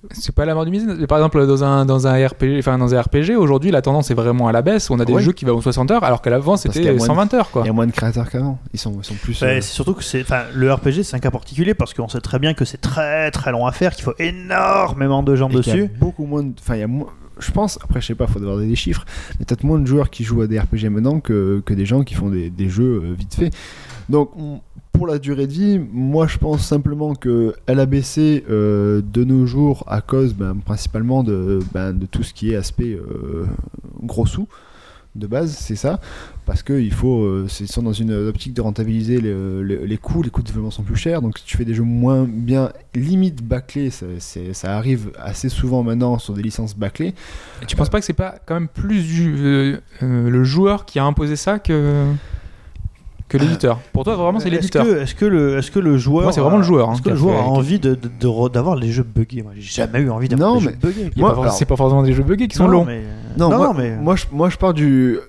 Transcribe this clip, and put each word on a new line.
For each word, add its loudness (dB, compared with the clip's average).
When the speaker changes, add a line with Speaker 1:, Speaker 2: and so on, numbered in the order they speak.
Speaker 1:
C'est -6
pas 2
la 0
mort 0
du -2
business, -2
mais -2
par 4
exemple, 4
dans 4
un, 4
dans 2
un 4
R -4
P 0
G, 0
enfin, 2
dans 2
un 4
R 0
P 2
G, 2
aujourd'hui, 4
la 4
tendance 0
est 2
vraiment 2
à 2
la 4
baisse. 2
On 2
a 2
des 2
Speaker 2:
Ouais. 4
Speaker 1:
jeux 4
qui -4
vont 2
soixante 0
heures, 2
alors 2
qu'à -2
l'avant, 2
Speaker 2:
Parce 0
Speaker 1:
c'était -2
Speaker 2:
qu'il 2
y 4
a 6
moins 4
de, 2
Speaker 1:
cent 4
vingt 2
heures, 2
quoi. 0
Speaker 2:
il 0
y 0
a 0
moins 2
de 0
créateurs -2
qu'avant. -4
Ils -8
sont, -6
ils -10
sont -10
plus, -4
Speaker 3:
Ouais, 2
Speaker 2:
euh, 2
Speaker 3:
c'est -8
surtout -2
que -6
c'est, -4
enfin, -2
le 4
R -2
P 2
G, 0
c'est -6
un -2
cas 0
particulier -2
parce -2
qu'on -6
sait -6
très -2
bien 2
que 0
c'est -10
très, -2
très -4
long 0
à 0
faire, 0
qu'il -14
faut -4
énormément 0
de 4
gens 2
Speaker 2:
et 2
qu'il 0
y 2
a 2
Speaker 3:
dessus. -2
Speaker 2:
beaucoup -2
moins -4
de... -6
Enfin, -4
il -4
y -4
a -2
moins... -4
Je -8
pense, 0
après, 0
je -6
sais -4
pas, -2
faut -2
avoir -2
des 0
chiffres, -2
mais -4
peut-être -2
moins 4
de 2
joueurs 2
qui -8
jouent 0
à 0
des 0
R 0
P 0
G -2
maintenant 0
que, 0
que -2
des 0
gens 2
qui -6
font -2
des, -4
des -2
jeux, 0
euh, -4
vite -8
fait. 0
Donc, 2
on, -10
pour 0
la -2
durée -2
de -4
vie, 2
moi, 0
je -2
pense 0
simplement -2
que 0
elle 2
a 4
baissé, 2
euh, 2
de 0
nos 4
jours 2
à -2
cause, 0
ben, -4
principalement -2
de, 0
ben, -2
de -2
tout -4
ce -8
qui -2
est 0
aspect, -4
euh, -8
gros -2
sous. -2
De -10
base, -2
c'est -8
ça, -2
parce -2
que -2
il 0
faut, 0
euh, 0
c'est, -10
ils -10
sont -4
dans -2
une -2
optique -4
de -4
rentabiliser -2
le, -4
le, -4
les -4
coûts, -4
les -2
coûts -2
de -6
développement -6
sont -8
plus -4
chers, -2
donc -4
si -20
tu -6
fais 0
des -4
jeux 0
moins 2
bien, -2
limite 0
bâclés, -4
ça, -12
c'est, -10
ça -6
arrive -2
assez -6
souvent 0
maintenant 0
sur -8
des -6
licences -6
bâclées. -4
Speaker 1:
Et -14
tu -6
penses 2
Speaker 2:
Euh, -2
Speaker 1:
pas 0
que -6
c'est -4
pas -2
quand -6
même -4
plus -2
du, 0
euh, 0
euh, 0
le 4
joueur 2
qui -4
a 2
imposé 0
ça -2
que, 2
que 0
l'éditeur ? 2
Pour -2
toi, 0
vraiment, 0
c'est -2
Speaker 3:
Est-ce 0
Speaker 1:
l'éditeur. 2
Speaker 3:
que, 2
est-ce -6
que 0
le, 4
est-ce -4
que 2
le 4
joueur 4
Speaker 1:
Moi, 4
c'est 2
vraiment 6
le 6
joueur, 6
Speaker 3:
a, 0
Speaker 1:
hein, 0
Speaker 3:
est-ce -2
que -4
Speaker 1:
qui 2
Speaker 3:
le 2
Speaker 1:
a -2
Speaker 3:
joueur 4
Speaker 1:
fait, 2
Speaker 3:
a 2
Speaker 1:
qui 2
Speaker 3:
envie 2
de, 2
de, -8
de 2
re-, 2
d'avoir 2
les 0
jeux 0
buggés ? -2
Moi, -12
j'ai -16
jamais -4
eu 2
envie -2
d'avoir 4
Speaker 2:
Non, 4
Speaker 3:
les 2
Speaker 2:
mais 0
Speaker 3:
jeux -12
buggés. -2
Speaker 1:
Il -2
y 2
a -
Speaker 2:
moi, 6
Speaker 1:
pas 4
for-, 0
Speaker 2:
alors, 2
Speaker 1:
c'est 0
pas 2
forcément 4
des 4
jeux 2
buggés 2
qui -6
sont 6
Speaker 3:
Non, 6
Speaker 1:
longs. 6
Speaker 3:
mais, -6
Speaker 2:
Non, 4
Speaker 3:
non, 6
Speaker 2:
moi, 4
Speaker 3:
non, 0
mais -2
Speaker 2:
moi, 2
je, -2
moi, 2
je -8
pars 2
du 4